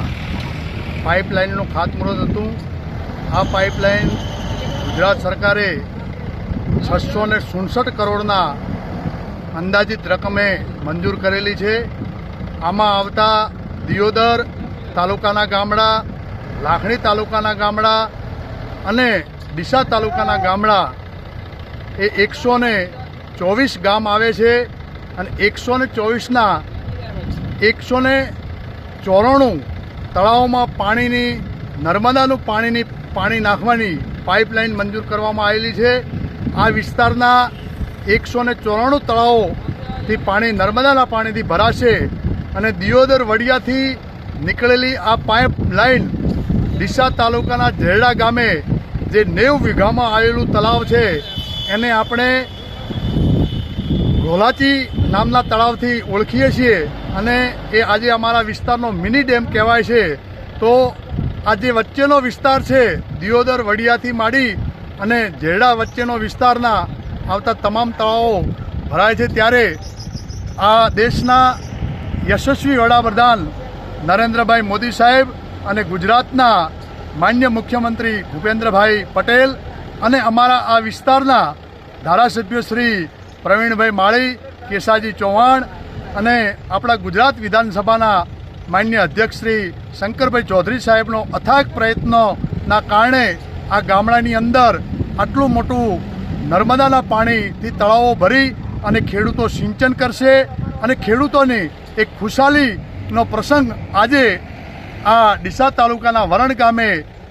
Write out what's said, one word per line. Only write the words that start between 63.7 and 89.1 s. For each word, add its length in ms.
માંડી 380
અને 160
ઝેરડા 380
વચ્ચેનો 440
વિસ્તારના 560
આવતા 320
તમામ 340
તળાવો 400
ભરાય 300
છે, 80
ત્યારે 380
આ 200
દેશના 480
યશસ્વી 520
વડાપ્રધાન 600
નરેન્દ્રભાઈ 640
મોદી 280
સાહેબ 280
અને 120
ગુજરાતના 640
માન્ય 360
મુખ્યમંત્રી 720
ભૂપેન્દ્રભાઈ 840
પટેલ 380
અને 140
અમારા 440
આ 140
વિસ્તારના 680
ધારાસભ્ય 640
શ્રી 280
પ્રવીણભાઈ 580
માળી, 360
કેશાજી 540
ચૌહાણ 420
અને 160
આપણા 280
ગુજરાત 400
વિધાનસભાના 800
માન્ય 320
અધ્યક્ષ 340